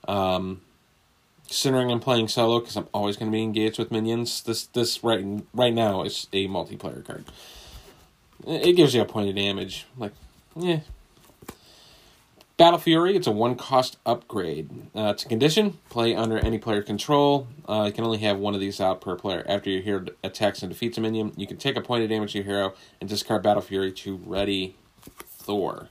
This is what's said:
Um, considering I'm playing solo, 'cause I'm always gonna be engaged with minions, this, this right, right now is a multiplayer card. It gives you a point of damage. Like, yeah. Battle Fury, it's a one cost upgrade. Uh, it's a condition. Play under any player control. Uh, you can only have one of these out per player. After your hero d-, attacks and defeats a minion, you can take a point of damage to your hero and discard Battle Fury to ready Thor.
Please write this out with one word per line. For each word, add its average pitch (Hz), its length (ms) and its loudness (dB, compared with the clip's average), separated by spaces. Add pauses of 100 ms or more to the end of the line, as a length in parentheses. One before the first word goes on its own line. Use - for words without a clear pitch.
Um, 92 540 -2 (840)
considering 131 440 0
I'm 120 80 0
playing 113 300 2
solo, 117 320 2
'cause - 160 -10
I'm 101 180 -8
always 101 220 -2
gonna 107 160 -4
be 110 100 0
engaged 110 360 0
with 113 120 -2
minions, 113 520 -2
this, - 240 -4
this - 360 -2
right, 110 220 2 (280)
right 120 220 2
now 104 280 2
is - 300 -6
a 98 140 0
multiplayer 85 580 -8
card. - 200 -14 (1200)
It 170 300 4
gives 143 180 8
you 117 80 6
a - 20 4
point 104 240 -2
of 95 60 -4
damage. 98 500 -4 (120)
Like, 104 160 -8 (420)
yeah. 170 260 0 (1800)
Battle 170 220 10
Fury, 175 360 4
it's 185 140 2
a 110 40 2
one 117 220 2
cost 127 520 0
upgrade. 87 640 -4 (220)
Uh, 107 220 0
it's - 100 -8
a - 40 -16
condition. 156 500 2 (120)
Play 117 260 2
under 110 220 0
any 110 200 2
player 104 240 -2
control. 143 640 2 (220)
Uh, 107 180 0
you 104 60 -2
can 113 100 -4
only 113 160 0
have 101 200 0
one 104 160 -2
of 98 60 -2
these 98 200 -4
out 92 200 0
per 92 140 -6
player. 90 340 -4
After 98 220 -2
your 95 120 -2
hero 98 180 -2
d-, 87 120 -10 (120)
attacks 98 380 -2
and 90 80 -8
defeats 113 280 -6
a - 20 -2
minion, 110 360 -2
you 101 100 -8
can - 100 -10
take - 200 -2
a 107 40 -4
point 120 220 0
of 110 80 0
damage 107 220 -2
to 107 60 -4
your 98 60 -4
hero 98 300 -2 (260)
and - 80 -8
discard 101 360 -2
Battle 104 180 4
Fury 95 300 -2
to 98 320 -10
ready 95 500 -2 (520)
Thor. - 640 -4